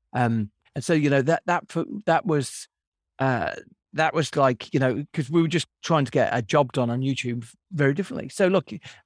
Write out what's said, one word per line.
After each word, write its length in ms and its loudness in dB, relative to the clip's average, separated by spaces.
Um, 380 0
and 80 -8
so, 100 0
you 160 4
know, 140 4
that, 220 0
that, 260 -2
for, 140 -4
that 200 2
was, 420 -2
uh, 360 0
that 200 0
was 220 -2
like, 380 2
you 60 2
know, 240 0
'cause 180 -4
we 100 4
were 60 2
just 200 -2
trying 220 2
to 60 -6
get 200 2
a 100 0
job 320 2
done 180 0
on 100 -2
YouTube 440 -4
very 220 2
differently. 360 -6
So 180 0
look, 240 0